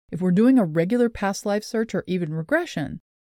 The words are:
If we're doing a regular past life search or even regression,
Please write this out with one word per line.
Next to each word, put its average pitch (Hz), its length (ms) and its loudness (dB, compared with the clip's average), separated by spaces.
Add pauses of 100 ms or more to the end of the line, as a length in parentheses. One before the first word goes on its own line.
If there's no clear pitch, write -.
(120)
If 160 80 -10
we're 180 120 2
doing 240 280 6
a 202 60 4
regular 180 420 0
past 202 380 -4
life 208 180 -2
search 226 320 -4
or 165 120 -2
even 175 260 -4
regression, 165 640 -4 (240)